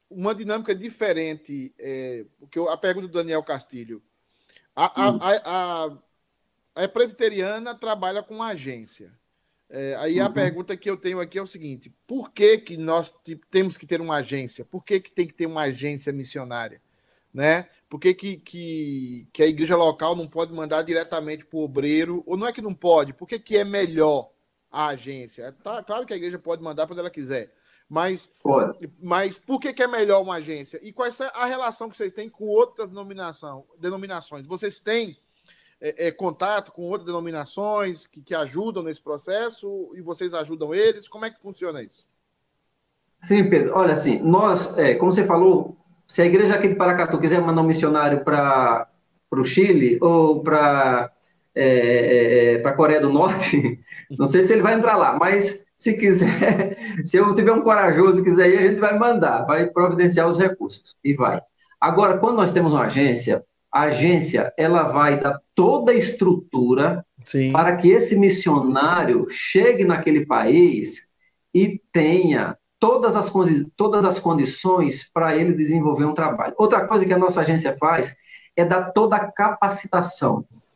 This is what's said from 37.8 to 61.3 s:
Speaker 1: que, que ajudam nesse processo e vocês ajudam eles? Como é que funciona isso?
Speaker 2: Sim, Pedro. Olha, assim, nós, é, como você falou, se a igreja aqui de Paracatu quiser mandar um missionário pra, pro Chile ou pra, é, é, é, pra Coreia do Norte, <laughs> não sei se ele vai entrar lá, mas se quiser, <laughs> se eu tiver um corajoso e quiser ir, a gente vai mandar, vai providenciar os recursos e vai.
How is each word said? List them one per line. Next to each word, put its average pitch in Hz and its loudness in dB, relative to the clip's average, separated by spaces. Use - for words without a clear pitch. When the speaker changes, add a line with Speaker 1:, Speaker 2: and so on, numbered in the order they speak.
Speaker 1:
que, - -20
que 170 -12
ajudam 170 -6
nesse 156 -12
processo 196 -8
e 180 -20
vocês 170 -10
ajudam 156 -8
eles? 208 0
Como 214 -16
é 220 -10
que - -20
funciona 175 -12
isso? - -20
Speaker 2:
Sim, 202 2
Pedro. - 2
Olha, 190 2
assim, - -2
nós, 185 2
é, 139 2
como 180 2
você 190 2
falou, 180 2
se - -2
a 170 6
igreja 196 4
aqui 196 2
de 170 -2
Paracatu 180 0
quiser 160 2
mandar 165 2
um 160 2
missionário 147 2
pra, 135 2
pro 131 0
Chile 143 4
ou 160 4
pra, 143 2
é, 135 0
é, 120 4
é, 113 0
pra 139 -2
Coreia 151 4
do 143 2
Norte, 143 0
<laughs> - -20
não 139 -2
sei 180 4
se 190 4
ele 214 4
vai 226 4
entrar 220 2
lá, 151 2
mas 196 0
se 226 0
quiser, 190 2
<laughs> 185 -8
se 175 0
eu 202 4
tiver 226 4
um 226 2
corajoso 190 4
e 185 2
quiser 180 4
ir, 196 6
a 190 2
gente 202 2
vai 208 2
mandar, 165 2
vai 120 0
providenciar 170 2
os 170 0
recursos - -4
e 139 0
vai. 120 -2